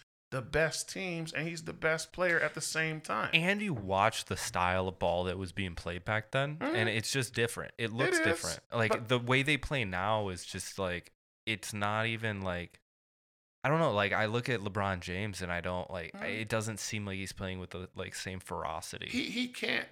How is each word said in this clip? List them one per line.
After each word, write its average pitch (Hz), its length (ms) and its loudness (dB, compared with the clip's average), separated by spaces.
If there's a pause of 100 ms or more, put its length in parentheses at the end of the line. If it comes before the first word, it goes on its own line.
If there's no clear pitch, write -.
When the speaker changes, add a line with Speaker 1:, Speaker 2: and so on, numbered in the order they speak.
(300)
Speaker 1:
the 131 120 -4
best 151 480 0
teams, 170 420 -4
and 175 140 -4
he's 165 160 -6
the 165 100 -6
best 160 400 0
player 175 280 4
at 151 140 2
the 156 60 -6
same 156 400 0
time. 107 320 -2
Speaker 2:
And 185 300 4
you 208 100 0
watch 98 520 4
the 95 120 -2
style 90 520 2
of 90 100 -4
ball 87 260 4
that 92 140 0
was 92 140 -6
being 92 240 -4
played 87 280 -6
back 107 280 0
then, 143 240 0
Speaker 1:
Mm-hmm. 262 180 -2
Speaker 2:
and 113 140 2
it's 110 240 0
just 135 220 0
different. 113 440 0
It 113 140 -2
looks 147 260 2
Speaker 1:
It - 80 2
is, - 0 -
Speaker 2:
different. - 340 0 (120)
Like, 113 180 4
Speaker 1:
but 110 180 0
Speaker 2:
the 123 120 4
way 127 240 4
they 147 120 4
play 135 280 -2
now 98 460 2
is 90 140 -6
just, - 320 -8
like, 87 360 -2 (340)
it's 107 260 -2
not 107 340 0
even, 113 360 -2
like, 87 380 -4 (800)
I 131 60 2
don't 156 100 6
know. 160 140 4
Like, 101 200 4
I 101 140 4
look 120 220 0
at 123 100 2
LeBron 98 420 0
James, 92 400 -4
and 87 120 -2
I 87 80 0
don't, 90 280 -2
like, 87 260 -8
Speaker 1:
Mm-hmm. 196 100 -8
Speaker 2:
it 107 240 -4
doesn't 110 320 0
seem 107 260 -4
like 95 120 -4
he's 95 140 -6
playing 92 280 -6
with 90 100 -8
the, 92 240 -8
like, 92 220 -8
same 92 240 -6
ferocity. - 720 -6
Speaker 1:
He, - 160 -2
he 247 200 -4
can't. - 460 -4